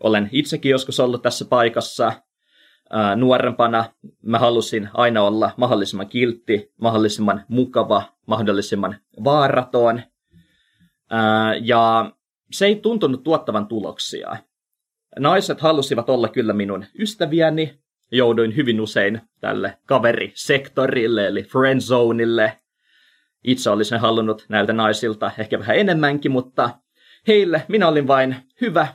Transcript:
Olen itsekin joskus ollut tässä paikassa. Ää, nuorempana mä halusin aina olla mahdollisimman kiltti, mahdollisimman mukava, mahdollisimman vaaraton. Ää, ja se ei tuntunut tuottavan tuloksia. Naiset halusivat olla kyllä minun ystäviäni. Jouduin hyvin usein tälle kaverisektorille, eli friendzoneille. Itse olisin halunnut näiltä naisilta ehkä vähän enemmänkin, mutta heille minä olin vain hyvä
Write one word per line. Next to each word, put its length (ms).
Olen 320
itsekin 380
joskus 300
ollut 220
tässä 220
paikassa. 680
Ää, 260
nuorempana 680
mä 160
halusin 560
aina 280
olla 340
mahdollisimman 520
kiltti, 720
mahdollisimman 680
mukava, 540
mahdollisimman 680
vaaraton. 800
Ää, 440
ja 580
se 140
ei 100
tuntunut 480
tuottavan 420
tuloksia. 720
Naiset 420
halusivat 500
olla 180
kyllä 240
minun 320
ystäviäni. 800
Jouduin 440
hyvin 240
usein 400
tälle 460
kaverisektorille, 1400
eli 160
friendzoneille. 1160
Itse 240
olisin 300
halunnut 480
näiltä 240
naisilta 640
ehkä 200
vähän 180
enemmänkin, 560
mutta 380
heille 400
minä 200
olin 180
vain 300
hyvä 340